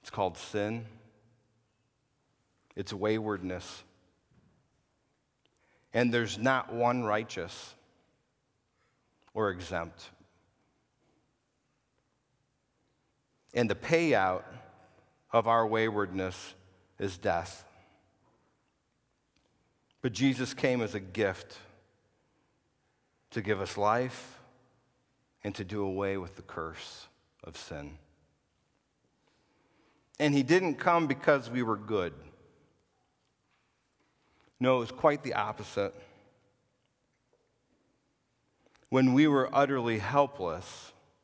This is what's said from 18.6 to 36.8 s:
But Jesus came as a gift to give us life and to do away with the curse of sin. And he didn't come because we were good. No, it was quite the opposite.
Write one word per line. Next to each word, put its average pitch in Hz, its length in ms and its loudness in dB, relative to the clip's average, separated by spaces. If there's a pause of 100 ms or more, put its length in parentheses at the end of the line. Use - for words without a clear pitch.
But 127 120 -4
Jesus 123 420 0
came 127 260 2
as 107 140 -4
a 104 60 -2
gift 95 580 -4 (1700)
to 117 120 -6
give 95 180 -2
us 92 160 -6
life 117 640 -2 (1000)
and 101 140 -6
to 101 80 -6
do 101 180 -6
away 98 340 -2
with 87 200 -10
the - 60 -18
curse - 680 -12 (340)
of - 140 -16
sin. 73 420 -12 (2250)
And 147 140 4
he 139 80 6
didn't 165 340 4
come 170 300 2
because 139 440 2
we 123 120 -2
were 110 140 0
good. 104 380 -2 (2500)
No, 131 160 4
it 123 40 2
was 113 120 -6
quite 147 300 2
the 123 120 -4
opposite. 104 600 -4 (3000)